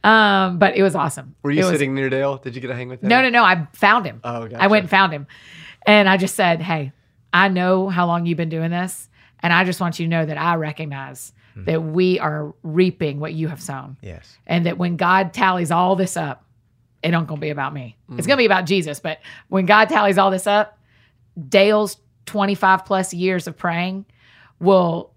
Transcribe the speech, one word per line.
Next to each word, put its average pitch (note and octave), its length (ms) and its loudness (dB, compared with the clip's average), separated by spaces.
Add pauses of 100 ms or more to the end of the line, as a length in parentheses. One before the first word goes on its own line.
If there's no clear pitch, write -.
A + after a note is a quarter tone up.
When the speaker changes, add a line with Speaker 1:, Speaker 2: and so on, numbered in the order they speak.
Speaker 1:
Um, G3+ 540 4
but F#3+ 180 4
it F#3+ 60 4
was F#3 120 2
awesome. C#3+ 480 -4
Speaker 2:
Were C#3+ 80 -4
you D3+ 100 2
Speaker 1:
It F#3 40 4
was F3+ 80 2
Speaker 2:
sitting C#3+ 220 0
near C3+ 160 -2
Dale? C3+ 260 -2
Did B2+ 180 -12
you B2+ 60 -10
get B2 100 -10
a B2+ 40 -6
hang B2 160 -10
with B2+ 120 -14
him? G3 60 -2
Speaker 1:
No, B3 140 4
no, B3+ 80 2
no. A#3+ 140 4
I F3+ 280 2
found G#3 320 2
him. A2+ 200 -10
Speaker 2:
Oh, A#2+ 180 -8
Speaker 1:
I A2+ 60 -12
Speaker 2:
gotcha. D3 200 0
Speaker 1:
went G#3 140 4
and F3 80 -8
found F#3+ 240 2
him. C#3+ 120 -10 (600)
And G#3 200 6
I F#3+ 120 4
just F#3 160 -2
said, E3+ 260 0
Hey, D#3 320 -4 (400)
I F#3 160 4
know F#3 400 0
how F3 180 0
long E3+ 200 -2
you've E3+ 100 -2
been E3 140 -4
doing E3 200 -4
this. F3 380 -8 (360)
And E3+ 80 2
I F3+ 120 4
just F3+ 160 -4
want E3+ 180 -4
you E3+ 80 -4
to E3 40 -2
know E3 140 0
that D3+ 140 -6
I E3+ 160 0
recognize C#3+ 760 -10 (220)
Speaker 3:
Hmm. F#2+ 100 -16
Speaker 1:
that D#3+ 180 -2
we F3+ 360 0
are D3+ 440 -6
reaping E3 580 0
what D#3 140 -8
you D#3 140 -6
have C#3+ 120 -10
sown. C3+ 400 -14
Speaker 3:
Yes. F2 460 -20
Speaker 1:
And E3+ 200 -2
that - 120 -4
when F3 180 -2
God F#3 380 2
tallies F3+ 360 0
all F3+ 260 2
this F3+ 200 -2
up, D3+ 280 -8 (580)
it E3 100 0
ain't E3 140 -2
gonna D3+ 140 -8
be D3+ 100 -6
about C#3+ 240 -6
me. B2 220 -14 (160)
It's B2+ 140 -6
Speaker 3:
Mm. - 20 -4
Speaker 1:
gonna C#4 100 4
be A#3+ 80 4
about F#3 200 2
Jesus, E3 340 -2
but D#3 200 -8 (280)
when F#3 180 0
God G#3+ 220 6
tallies G#3 300 2
all F#3+ 120 4
this F#3 160 -4
up, G#3 320 0 (680)
Dale's G#3 500 2 (280)
twenty-five G3 600 0
plus F#3+ 260 -2
years F3+ 340 -2
of E3 100 -12
praying F3+ 500 -6 (540)
will F3 560 2